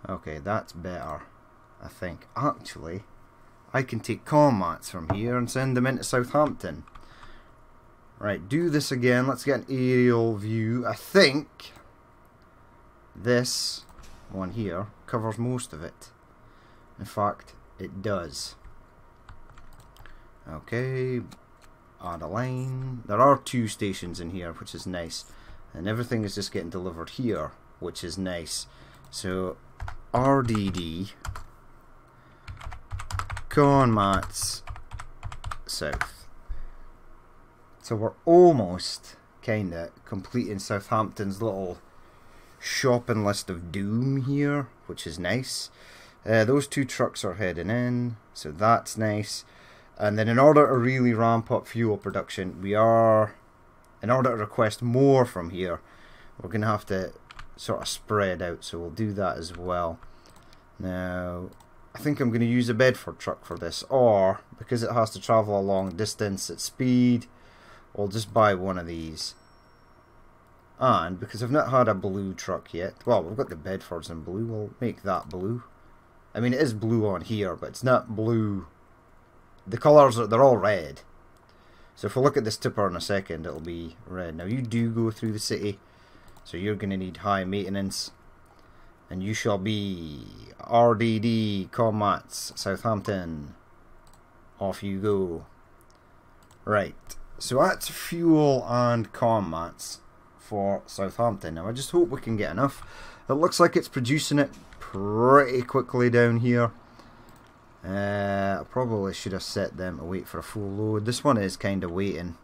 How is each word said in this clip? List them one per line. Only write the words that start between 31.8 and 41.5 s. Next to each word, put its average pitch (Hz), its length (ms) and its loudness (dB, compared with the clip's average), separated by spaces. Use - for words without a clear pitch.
Conmats 117 1120 2
South. - 600 -6
So 113 140 -4
we're 107 160 -2
almost 151 920 6
kinda 90 480 -2
completing 101 560 -6
Southampton's 101 840 -2
little 95 360 -4